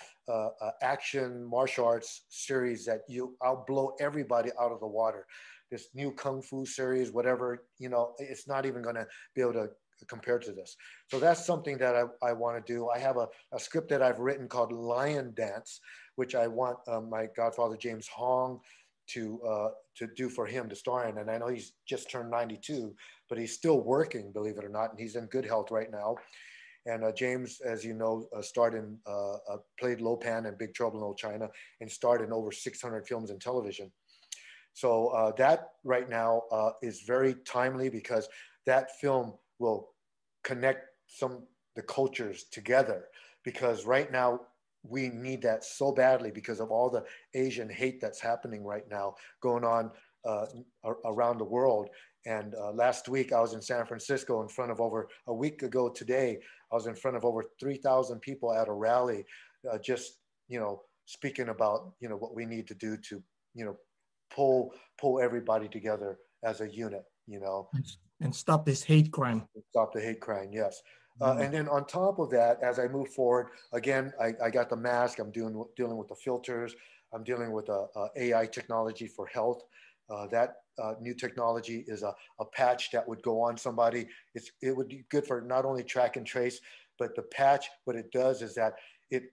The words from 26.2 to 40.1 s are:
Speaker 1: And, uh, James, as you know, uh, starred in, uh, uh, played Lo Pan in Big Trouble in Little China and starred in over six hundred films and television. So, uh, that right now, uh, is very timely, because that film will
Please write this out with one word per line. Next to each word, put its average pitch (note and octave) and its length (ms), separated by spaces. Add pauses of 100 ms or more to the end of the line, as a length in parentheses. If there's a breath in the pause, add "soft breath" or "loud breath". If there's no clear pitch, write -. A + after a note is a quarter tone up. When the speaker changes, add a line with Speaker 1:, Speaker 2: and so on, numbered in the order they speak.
Speaker 1:
And, A#2 160
uh, A2 100
James, B2+ 480
as A2+ 240
you A2+ 100
know, A2 420
uh, G#2+ 40
starred A#2 340
in, G#2+ 320
uh, G2+ 280
uh, G#2 220 (240)
played B2 200
Lo A2+ 160
Pan A2+ 300
in G2+ 100
Big G#2 180
Trouble A2 240
in - 20
Little G#2 140
China G#2+ 340 (320 loud breath)
and A2+ 100
starred A#2+ 300
in A2 120
over G#2+ 200
six - 280
hundred A2+ 260
films A2+ 240
and G2 100
television. G2+ 500 (840 loud breath)
So, A#2 340
uh, A2+ 300
that D3 320 (140)
right B2+ 240
now, A2+ 340 (100)
uh, A2 180 (120)
is A#2 200
very C3 320 (120)
timely, C3 420
because A2+ 400 (380 loud breath)
that C3 340
film C3 340 (240)
will A2 300 (560)